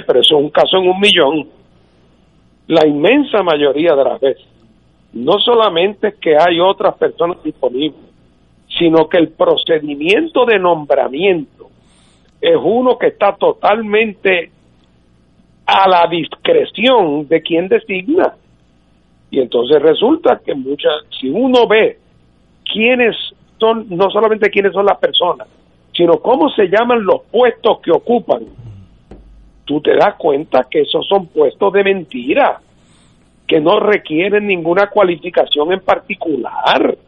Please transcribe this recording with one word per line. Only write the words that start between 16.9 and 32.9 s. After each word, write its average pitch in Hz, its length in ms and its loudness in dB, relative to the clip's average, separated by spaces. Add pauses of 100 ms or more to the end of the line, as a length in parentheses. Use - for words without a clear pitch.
de 160 140 0
quien 165 260 -2
designa. 208 680 -2 (960)
Y 139 100 -2
entonces 127 400 0
resulta 160 640 2
que 165 100 -6
muchas, 143 380 -4 (260)
si 131 100 -8
uno 240 380 2
ve 208 300 2 (720)
quiénes 233 440 0 (440)
son, 226 300 -2
no 180 220 0
solamente 214 400 0
quiénes 196 220 0
son 196 120 0
las 185 140 0
personas, 170 480 -2 (440)
sino 170 280 2
cómo 254 320 2
se 202 160 0
llaman 233 360 0
los 185 180 0 (100)
puestos 233 500 0
que 170 100 -2
ocupan, 214 520 0 (1200)
tú 147 160 -4
te 143 140 2
das 185 220 2
cuenta 160 520 -2
que 156 120 0
esos 147 260 -4
son 196 200 -2
puestos 156 460 -2
de 202 100 2
mentira, 175 760 -2 (880)